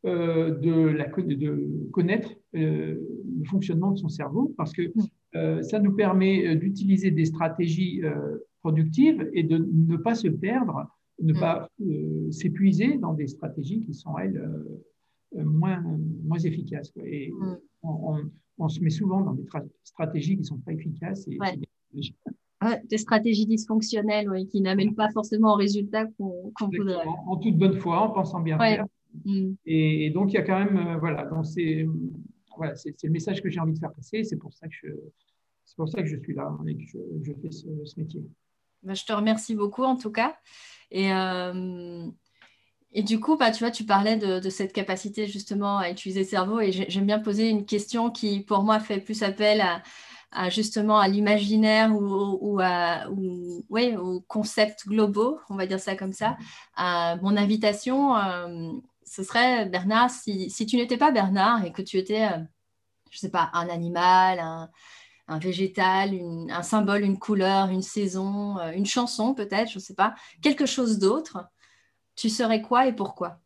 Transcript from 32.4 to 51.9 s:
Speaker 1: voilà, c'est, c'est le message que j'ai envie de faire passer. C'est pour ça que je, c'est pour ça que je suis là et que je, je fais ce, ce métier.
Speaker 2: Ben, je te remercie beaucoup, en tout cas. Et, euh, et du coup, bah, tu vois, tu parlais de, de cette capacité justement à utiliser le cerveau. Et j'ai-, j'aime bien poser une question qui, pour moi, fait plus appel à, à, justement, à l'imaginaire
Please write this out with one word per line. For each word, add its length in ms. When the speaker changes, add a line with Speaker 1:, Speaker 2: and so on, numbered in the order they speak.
Speaker 1:
voilà, 200
c'est, 220
c'est 100
le 60
message 280
que 80
j'ai 100
envie 140
de 60
faire 120
passer. 320
C'est 140
pour 160
ça 140
que 60
je, 140
c'est 100
pour 140
ça 120
que 60
je 100
suis 180
là 200
et 100
que 60
je, 140
je 180
fais 100
ce, 160
ce 160
métier. 240
Speaker 2:
Ben, 120
je 100
te 80
remercie 420
beaucoup, 280
en 140
tout 140
cas. 240
Et, 220
euh, 920
et 100
du 160
coup, 180
bah, 140
tu 120
vois, 80
tu 140
parlais 320
de, 220
de 100
cette 240
capacité 540
justement 500
à 120
utiliser 320
le 40
cerveau. 340
Et 120
j'ai-, 180
j'aime 160
bien 140
poser 300
une 160
question 460
qui, 300
pour 220
moi, 160
fait 200
plus 240
appel 380
à, 200
à, 180
justement, 500
à 80
l'imaginaire 880